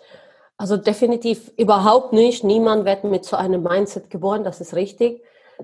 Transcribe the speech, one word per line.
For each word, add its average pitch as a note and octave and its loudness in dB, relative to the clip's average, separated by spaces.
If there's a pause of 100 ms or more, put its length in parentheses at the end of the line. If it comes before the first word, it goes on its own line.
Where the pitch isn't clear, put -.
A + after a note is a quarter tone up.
(560)
also G3+ -4
definitiv A#3 -2
überhaupt G#3+ 2
nicht. A#3 4
Niemand A3 2
wird G3 -2
mit F#3+ -2
so - -6
einem F#3 -2
Mindset F#3+ -4
geboren, G3 -4
das F3+ -10
ist E3+ -14
richtig. A#3 -4 (420)